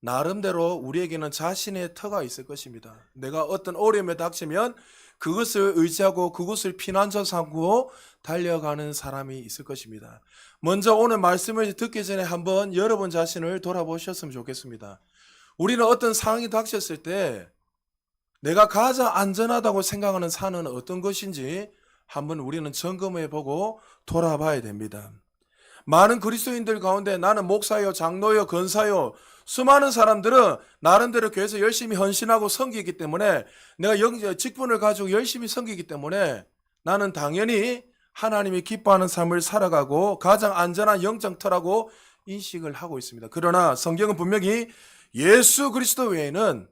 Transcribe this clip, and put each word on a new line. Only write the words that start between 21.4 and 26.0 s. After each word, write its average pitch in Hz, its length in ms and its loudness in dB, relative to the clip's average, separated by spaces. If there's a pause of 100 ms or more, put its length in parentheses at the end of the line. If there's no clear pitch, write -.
한번 147 340 -8
우리는 147 320 -8
점검해보고 175 1080 -6 (260)
돌아봐야 156 560 0
됩니다. 104 500 -12 (720)
많은 202 340 6